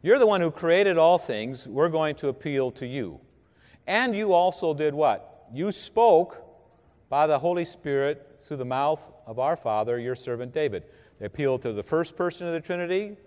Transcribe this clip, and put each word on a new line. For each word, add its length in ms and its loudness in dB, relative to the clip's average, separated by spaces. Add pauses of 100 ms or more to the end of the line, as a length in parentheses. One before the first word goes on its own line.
"You're 180 4
the 60 8
one 140 4
who 120 0
created 440 4
all 220 6
things. 480 -6
We're 220 0
going 280 0
to 120 -4
appeal 440 -2
to 140 -12
you." 340 -8 (640)
And 300 0
you 180 0
also 400 2
did 220 -2
what? 580 -2
You 200 -4
spoke 720 2 (680)
by 180 2
the 140 0
Holy 240 -2
Spirit 720 -4
through 200 -12
the 60 -6
mouth 460 -2 (160)
of 140 -8
our 160 0
father, 420 -2
your 160 -6
servant 380 -8
David. 320 -2 (340)
They 80 -10
appeal 320 -2
to 140 -4
the 100 -4
first 340 -2
person 300 -4
of 60 -4
the 80 -4
Trinity, 560 -4 (100)